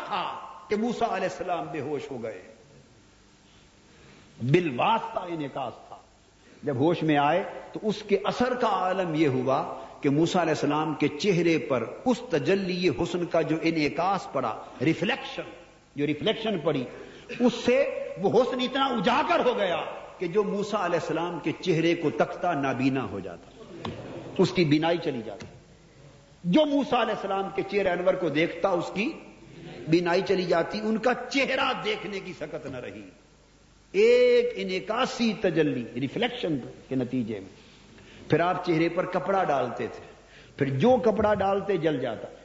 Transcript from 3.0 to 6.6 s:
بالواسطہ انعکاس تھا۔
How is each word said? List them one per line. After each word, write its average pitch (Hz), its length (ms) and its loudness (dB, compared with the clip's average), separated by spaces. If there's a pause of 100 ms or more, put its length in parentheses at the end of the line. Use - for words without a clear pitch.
بالواسطہ 175 680 0
انعکاس 143 540 -8 (140)
تھا۔ 95 100 -20 (640)